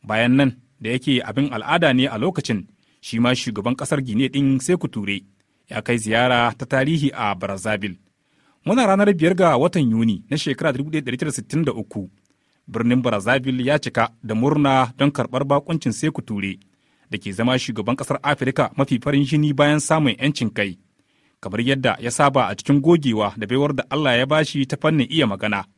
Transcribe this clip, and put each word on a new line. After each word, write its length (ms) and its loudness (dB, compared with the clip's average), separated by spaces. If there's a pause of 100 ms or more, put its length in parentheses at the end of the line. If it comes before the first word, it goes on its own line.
Bayan 320 2
nan, 200 4 (240)
da 100 -8
yake 360 0
abin 260 -2
al'ada 420 0
ne 140 2
a 100 -6
lokacin, 500 -4 (340)
shi 180 -6
ma 160 4
shugaban 400 -4
ƙasar 300 -4
Guinea 240 0
ɗin 320 2
Sekou 260 -2
Touré 360 -6 (460)
ya 120 -6
kai 160 0
ziyara 600 2
ta 80 -10
tarihi 480 0
a 220 -2
Brazzaville. 640 -4 (680)
Muna 220 2
ranar 260 4
biyar 220 2
ga 220 4
watan 340 2
Yuni 380 2
na 80 -2
shekara 360 -2
dubu 180 -6
ɗaya 120 -4
da 140 -6
tara 140 -4
sittin 340 -4
da 80 0
uku. 360 -10 (580)
Birnin 340 0
Brazzaville 640 0
ya 140 2
cika 300 -2 (140)
da 120 -4
murna 640 2
don 140 4
karɓar 320 -4
bakuncin 480 0
Sekou 320 -4
Touré, 360 -8 (520)
da 60 -8
ke 160 -8
zama 240 2
shugaban 380 -4
ƙasar 280 -6
Afirka 540 0
mafi 260 0
farin 220 2
jini 280 2
bayan 260 4
samun 400 2
'yancin 340 0
kai, 240 -4 (640)
kamar 200 -6
yadda 380 0
ya 120 -4
saba 360 2
a 80 -4
cikin 260 2
gogewa 560 2
da 100 -6
baiwar 280 0
da 140 -4
Allah 280 0
ya 80 2
bashi 400 0
ta 160 -6
fannin 300 2
iya 160 2
magana. 380 -4 (120)